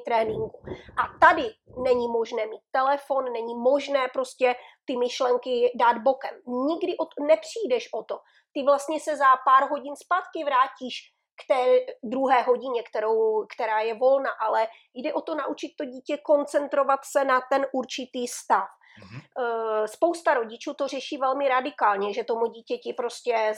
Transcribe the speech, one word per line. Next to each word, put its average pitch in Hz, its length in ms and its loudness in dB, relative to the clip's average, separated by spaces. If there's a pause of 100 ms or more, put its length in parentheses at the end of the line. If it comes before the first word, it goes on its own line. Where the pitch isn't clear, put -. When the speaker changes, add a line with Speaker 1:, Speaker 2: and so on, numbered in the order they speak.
Speaker 1:
tréninku. 220 560 -2 (360)
A - 300 4
tady 330 160 6 (400)
není 247 240 2
možné 226 380 -4
mít 220 160 -14 (100)
telefon, 269 600 0
není 233 220 -6
možné 269 580 2
prostě 254 420 0 (300)
ty 254 120 -4
myšlenky 247 800 0
dát 233 220 4
bokem. 262 440 -2 (260)
Nikdy 330 300 -2
o 320 80 -2
t-, - 220 -10
nepřijdeš 320 680 0
o 220 100 -6
to. - 160 -10 (340)
Ty 285 100 -4
vlastně 285 360 0
se 302 180 -4
za 277 80 2 (200)
pár 269 240 6
hodin 285 260 -6
zpátky 349 480 -4
vrátíš 262 520 0 (480)
k - 100 -20
té 254 260 4 (240)
druhé 262 380 2
hodině, 240 420 0
kterou, 220 640 0 (100)
která 220 240 0
je 226 140 -2
volna, 262 360 2 (120)
ale 220 260 2 (260)
jde 254 200 -6
o 294 80 -2
to 320 140 -6
naučit 302 420 -6
to 302 80 -6
dítě 262 320 -8
koncentrovat 285 880 2
se 277 220 0
na 254 160 4 (100)
ten 277 200 2
určitý 247 560 -6
stav. 196 400 0 (320)
Speaker 2:
Mhm. 151 220 -16 (180)
Speaker 1:
Eh, 226 480 -2
spousta 330 460 2
rodičů 233 400 -4
to 277 140 -4
řeší 269 300 -6
velmi 269 320 0
radikálně, 226 640 0
že 220 100 -6
tomu 233 240 -2
dítěti 233 460 -8
prostě 226 640 -2